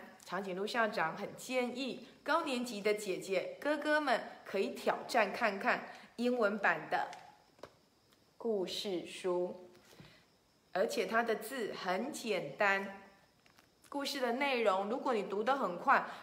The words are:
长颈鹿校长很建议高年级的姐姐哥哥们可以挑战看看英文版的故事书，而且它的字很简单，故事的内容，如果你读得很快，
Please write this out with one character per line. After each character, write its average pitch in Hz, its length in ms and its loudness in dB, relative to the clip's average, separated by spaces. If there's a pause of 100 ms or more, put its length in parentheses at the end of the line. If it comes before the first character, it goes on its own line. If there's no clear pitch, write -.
(240)
长 185 180 -4
颈 190 140 -6
鹿 196 100 -2
校 226 220 2
长 190 300 0
很 202 180 -8
建 247 420 -2
议 254 300 -6 (160)
高 320 200 2
年 247 200 -2
级 214 180 -6
的 208 120 4
姐 185 260 -2
姐 180 400 -2
哥 294 180 2
哥 302 220 2
们 262 220 2 (240)
可 196 140 -2
以 240 100 0
挑 - 360 0
战 202 280 4
看 202 260 0
看 220 300 0 (260)
英 247 220 2
文 214 200 4
版 170 320 2
的 - 200 0 (1300)
故 208 280 0
事 175 400 -4
书， - 640 -2 (1000)
而 202 160 2
且 226 180 0
它 226 160 2
的 226 140 2
字 226 380 -4
很 202 380 -2
简 175 460 -4
单， 196 440 2 (880)
故 277 160 -4
事 269 160 -4
的 233 120 2
内 262 280 2
容， 196 260 4
如 240 100 -2
果 262 160 0
你 202 100 0
读 196 200 -2
得 262 140 4
很 185 200 -2
快， 247 280 6 (160)